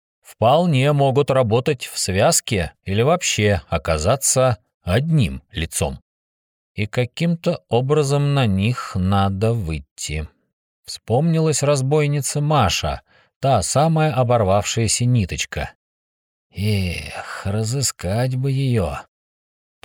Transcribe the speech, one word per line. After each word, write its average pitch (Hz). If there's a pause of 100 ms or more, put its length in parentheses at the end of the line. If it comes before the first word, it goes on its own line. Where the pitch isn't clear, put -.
(200)
вполне 143
могут 139
работать 127
в -
связке 98 (120)
или 101
вообще 107
оказаться 101 (240)
одним 110
лицом. 78 (760)
И 107
каким-то 165
образом 143
на 131
них 101
надо 98
выйти. 78 (560)
Вспомнилась 160
разбойница 147
Маша, 117 (400)
та 127
самая 156
оборвавшаяся 113
ниточка. 98 (840)
Эх, 90
разыскать 113
бы 135
ее. 120 (880)